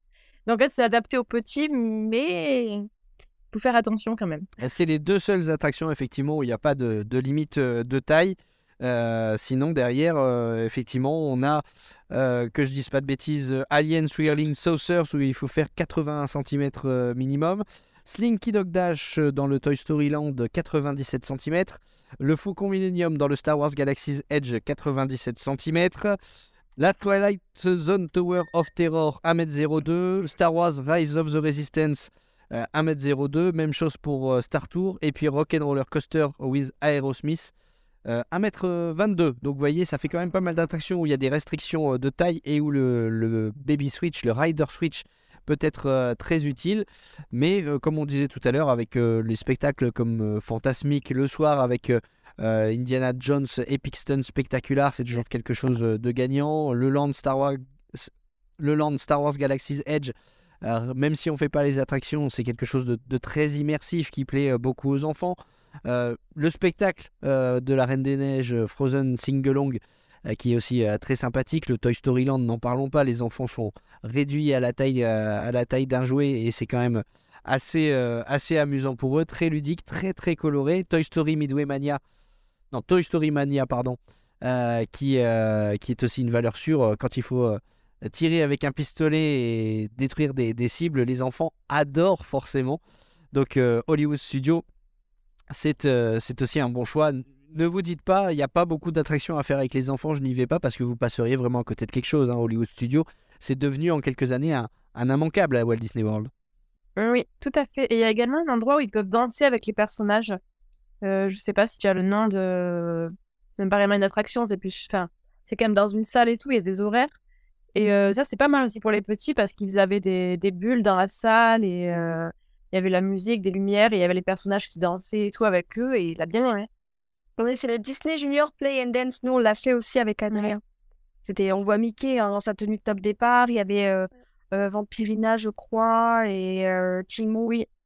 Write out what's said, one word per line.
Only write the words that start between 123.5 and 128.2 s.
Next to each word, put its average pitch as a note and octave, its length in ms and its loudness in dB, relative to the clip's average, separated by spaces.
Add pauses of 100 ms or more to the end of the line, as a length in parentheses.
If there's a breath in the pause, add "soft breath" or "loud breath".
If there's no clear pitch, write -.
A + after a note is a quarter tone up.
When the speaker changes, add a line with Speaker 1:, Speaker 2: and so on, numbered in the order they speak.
Speaker 1:
lumières, G3+ 420 4
et G#3 40 0
il F#3 40 2
y F3 40 4
avait F3+ 100 2
les F3+ 80 -2
personnages G3 460 -2
qui - 100 -16
dansaient F#3 480 -2
et G3+ 60 -2
tout - 120 -2
avec F3+ 320 2
eux, B3 200 0
et E3+ 160 0
il D#3+ 100 -6
a D#3+ 40 -2
bien A3+ 260 2
aimé. G3+ 160 -4 (680)
Speaker 3:
Oui, A#3+ 180 0
c'est C4 100 -6
le A#3 120 0
Disney C4+ 400 -4
Junior C#4+ 340 0